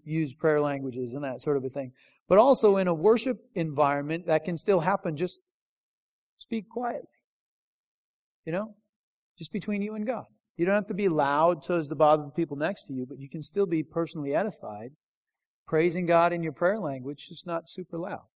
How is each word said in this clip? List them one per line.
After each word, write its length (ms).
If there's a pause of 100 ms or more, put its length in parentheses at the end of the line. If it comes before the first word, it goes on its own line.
use 300
prayer 260
languages 540
and 100
that 160
sort 160
of 80
a 60
thing. 240 (340)
But 100
also 380
in 140
a 40
worship 440 (160)
environment, 760
that 160
can 140
still 240
happen. 340
Just 240 (960)
speak 300
quietly. 400 (1400)
You 60
know? 240 (640)
Just 160
between 280
you 140
and 100
God. 200 (320)
You 80
don't 100
have 120
to 60
be 140
loud 560
so 140
as 100
to 80
bother 280
the 80
people 260
next 300
to 60
you, 120
but 140
you 100
can 120
still 240
be 180
personally 520
edified, 560 (760)
praising 400
God 280
in 100
your 80
prayer 280
language, 500
just 180
not 220
super 280
loud. 260 (120)